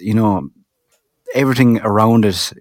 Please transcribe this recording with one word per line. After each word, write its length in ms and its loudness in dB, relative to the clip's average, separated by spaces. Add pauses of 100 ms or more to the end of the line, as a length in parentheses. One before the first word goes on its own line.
you 120 -4
know, 360 0 (840)
everything 480 2
around 440 2
it, 360 -4